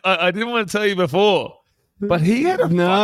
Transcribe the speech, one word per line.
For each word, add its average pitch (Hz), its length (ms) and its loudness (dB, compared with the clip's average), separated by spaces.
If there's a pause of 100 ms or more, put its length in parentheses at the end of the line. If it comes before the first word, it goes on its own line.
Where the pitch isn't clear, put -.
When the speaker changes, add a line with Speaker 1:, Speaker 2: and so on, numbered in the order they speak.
Speaker 1:
I, 180 220 0
I 180 40 2
didn't 220 200 -4
want 226 180 -2
to - 40 -10
tell 208 140 -2
you 202 100 0
before, 180 580 0 (460)
but 175 200 0
he 214 220 2
had 370 180 0
a - 80 0
Speaker 2:
No. 175 180 2 (180)